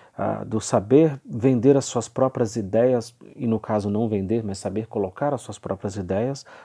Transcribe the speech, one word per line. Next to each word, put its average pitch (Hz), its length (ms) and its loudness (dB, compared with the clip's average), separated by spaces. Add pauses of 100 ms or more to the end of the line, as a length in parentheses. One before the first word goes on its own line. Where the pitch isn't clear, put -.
(180)
Ah, 104 280 -4
do 110 140 -4
saber 131 680 4
vender 131 520 4
as 131 80 0
suas - 240 -6
próprias 123 480 -2
ideias, 113 580 0 (200)
e 131 120 -6
no 113 120 2
caso 104 300 -2
não 107 200 0
vender, 107 340 0
mas 98 140 -6
saber 107 300 -6
colocar 107 460 -4
as 120 80 -4
suas - 160 -14
próprias 95 380 -8
ideias, 104 500 -4 (200)